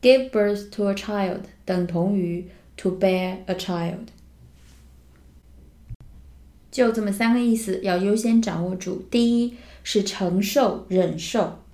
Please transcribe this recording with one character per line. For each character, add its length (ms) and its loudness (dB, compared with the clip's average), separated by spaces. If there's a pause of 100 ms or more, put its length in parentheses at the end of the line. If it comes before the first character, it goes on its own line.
Give 280 6
birth 400 0
to 180 -2
a 60 0
child 480 -4 (220)
等 220 -2
同 300 0
于 320 -4 (280)
to 140 -2
bear 560 0
a 80 -2
child。 540 -6 (2500)
就 220 2
这 100 -2
么 80 0
三 220 2
个 80 4
意 160 4
思， 260 -4
要 140 0
优 180 2
先 260 4
掌 260 -2
握 80 -4
住。 360 -8
第 300 2
一 160 -2 (260)
是 220 0
承 380 -2
受、 460 0
忍 300 0
受， 420 -4 (140)